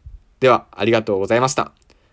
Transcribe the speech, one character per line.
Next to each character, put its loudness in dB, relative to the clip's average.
で 2
は、 2
あ -8
り 2
が 2
と -4
う -2
ご -4
ざ 2
い 2
ま 0
し -6
た。 -4